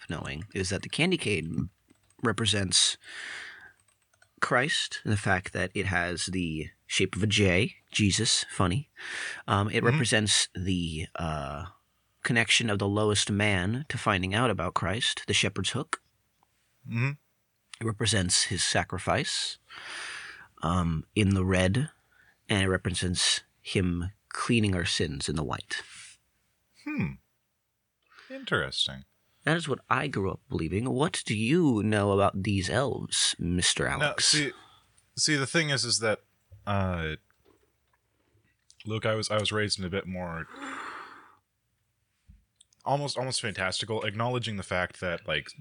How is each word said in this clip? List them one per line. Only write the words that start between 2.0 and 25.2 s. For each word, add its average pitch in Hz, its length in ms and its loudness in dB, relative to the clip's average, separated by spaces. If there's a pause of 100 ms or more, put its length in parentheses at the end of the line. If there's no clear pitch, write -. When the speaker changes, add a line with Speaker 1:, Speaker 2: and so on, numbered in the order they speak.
Speaker 1:
represents 101 720 2 (1400)
Christ, - 640 0
and 107 100 2
the 101 40 4
fact 95 360 0
that 90 220 0
it 95 100 0
has 87 400 0
the 82 440 -2 (180)
shape - 280 0
of 90 80 -2
a 107 40 4
J, 101 480 4 (160)
Jesus, 107 580 2
funny. 101 400 0 (580)
Um, 101 220 2
it 107 60 -2
Speaker 2:
Mm-hmm. 117 100 2
Speaker 1:
represents 110 680 2
the, 87 600 -2
uh, 76 500 -4 (580)
connection 117 480 2
of 101 80 0
the 101 80 2
lowest 104 420 2
man 104 600 0
to - 100 -6
finding 92 340 2
out 120 160 2
about 90 240 -2
Christ, - 540 -2
the 101 60 2
shepherd's 98 380 0
hook. - 300 -6 (880)
Speaker 2:
Mm-hmm. 120 220 0 (680)
Speaker 1:
It 113 40 -4
represents 107 600 2
his 90 180 -2
sacrifice, - 960 0 (1040)
um, 82 440 2 (100)
in 104 200 4
the 95 100 2
red, 95 440 2 (600)
and 101 140 2
it 95 60 2
represents 90 720 0 (200)
him 90 500 0 (180)
cleaning 107 460 2
our 87 100 0
sins 76 440 -2